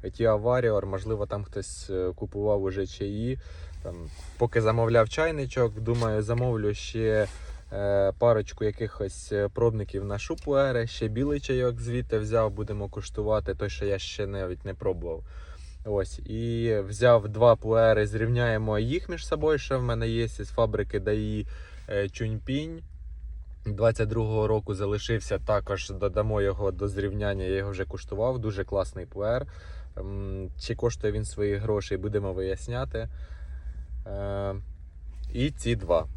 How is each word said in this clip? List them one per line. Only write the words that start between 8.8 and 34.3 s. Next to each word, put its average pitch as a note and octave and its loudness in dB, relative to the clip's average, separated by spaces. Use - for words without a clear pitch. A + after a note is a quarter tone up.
е, G2+ 2
пробників G#2+ 2
на G2+ -2
шупуери, C3+ 2
ще A2+ -2
білий C#3 0
чайок B2 0
звідти A#2 -2
взяв, A2 2
будемо G2+ -4
куштувати, G#2 -2
той, G#2 -4
що - -6
я G2 0
ще - -6
навіть F#2+ -6
не F#2+ -6
пробував. E2+ -4
Ось, G2+ -2
і A#2 -2
взяв G#2+ 8
два A2 8
пуери, A2 6
зрівняємо A2 2
їх C3 -2
між E3+ -6
собою, D3+ 2
що C3+ -2
в B2 0
мене A2+ 0
є A#2 2
із A2 -6
фабрики G#2+ 2
Даї, G#2+ 0
е, G2+ 0
Чуньпінь. C3+ -4
Двадцять A2 4
другого A2 2
року G#2 2
залишився, G2+ -2
також G2+ 0
додамо G2+ 0
його G2 2
до G2 -2
зрівняння, G2+ -2
я F#2+ 0
його G2 -2
вже F#2+ -4
куштував, A#2 -2
дуже G2+ -2
класний F#2 -2
пуер. A2+ -2
М, F#2+ -6
чи - -4
коштує A2+ 0
він G#2+ -2
свої G#2 -2
гроші, G2+ -2
будемо G2 -2
виясняти. A2+ -4
Е, G2+ -4